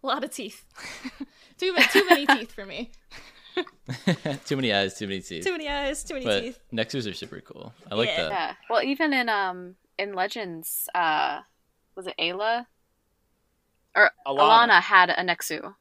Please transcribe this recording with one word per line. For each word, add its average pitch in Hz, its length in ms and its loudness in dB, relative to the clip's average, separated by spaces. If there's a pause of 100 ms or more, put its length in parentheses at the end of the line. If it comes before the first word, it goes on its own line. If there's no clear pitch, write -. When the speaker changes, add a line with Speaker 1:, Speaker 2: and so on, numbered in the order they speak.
Speaker 1:
A 269 40 -6
lot 269 160 -2
of 269 80 -8
teeth. - 340 -12 (480)
<laughs> - 460 -18
Too 370 140 -2
ma-, 349 100 4 (100)
too 392 160 6
many 302 160 6
teeth 269 280 2
for 202 120 -14
me. 196 280 -12 (640)
<laughs> - 0 -
Speaker 2:
<laughs> - 880 -6
Too - 100 -2
many 127 160 0
eyes, 98 240 0
too 107 120 -8
many 95 120 -6
teeth. 87 240 -10
Speaker 1:
Too 381 80 -2
many 320 160 -8
eyes, 285 360 -6
too 330 100 -12
many 262 120 -8
Speaker 2:
But 202 140 2
Speaker 1:
teeth. 240 180 -10 (140)
Speaker 2:
Nexus 113 340 -4
are 98 80 -8
super - 260 -14
cool. - 320 -20 (180)
I - 60 -10
like 226 120 2
Speaker 1:
Yeah. 170 140 -2
Speaker 2:
that. 160 80 -2
Speaker 3:
Yeah. 180 240 -4 (160)
Well, 226 140 2
even 285 280 -2
in, 247 160 0
um, 185 460 -4 (240)
in 202 160 -6
Legends, 185 800 -6
uh, 151 460 0 (560)
was 185 100 -12
it 180 120 -10
Ayla? 214 480 -2 (1300)
Or 208 140 8 (160)
Speaker 4:
Alana. 139 120 -2 (300)
Speaker 3:
Alana 190 120 8
had 185 300 6
a 175 120 0
Nexu. 175 580 -4